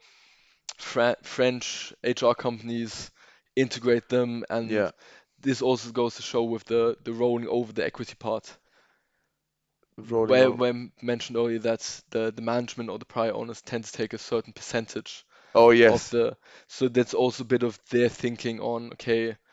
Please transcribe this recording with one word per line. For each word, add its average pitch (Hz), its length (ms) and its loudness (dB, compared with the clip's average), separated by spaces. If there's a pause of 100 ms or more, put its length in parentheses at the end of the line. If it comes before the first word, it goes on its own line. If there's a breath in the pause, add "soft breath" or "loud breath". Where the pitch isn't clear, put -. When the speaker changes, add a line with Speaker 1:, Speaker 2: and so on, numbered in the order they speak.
(760 soft breath)
Speaker 1:
Fra-, 120 440 0
French - 720 -4 (120)
H 123 180 -2
R 120 100 6
companies, 117 800 -6 (460 soft breath)
integrate 123 500 2
them," 120 420 -2
and 113 220 -4
Speaker 2:
Yeah. 104 200 0 (500 soft breath)
Speaker 1:
this 135 200 -2
also 120 300 0
goes 117 240 -2
to - 60 -16
show 117 220 -2
with 117 200 -4
the, 117 400 0
the 117 80 -8
rolling 117 380 0
over 113 240 -2
the 98 100 -2
equity - 320 -8
part. 110 420 -8 (1400)
Speaker 2:
Rolling 113 320 0
Speaker 1:
Where, 131 180 8
Speaker 2:
over. 123 80 2
Speaker 1:
where 120 340 -2 (120)
mentioned 120 360 -4
earlier 117 220 0
that 113 420 -4 (100)
the, 113 200 -2
the 113 100 -10
management 117 480 -4
or 98 80 -8
the 110 60 -14
prior 113 300 -2
owners 117 280 -10
tend 117 220 -6
to - 80 -16
take 110 220 -6
a 117 40 -8
certain 110 360 -6
percentage - 720 -8 (280 soft breath)
Speaker 2:
Oh, 117 180 10
Speaker 1:
of 117 60 8
Speaker 2:
yes. 117 340 8
Speaker 1:
the, 120 260 0 (300 soft breath)
so - 200 -2
that's 120 260 0
also 127 300 0
a 117 40 -16
bit 120 160 2
of 117 140 -2 (120)
their 120 180 4
thinking 117 540 -6
on, 117 320 -6
okay, 113 420 -2 (180)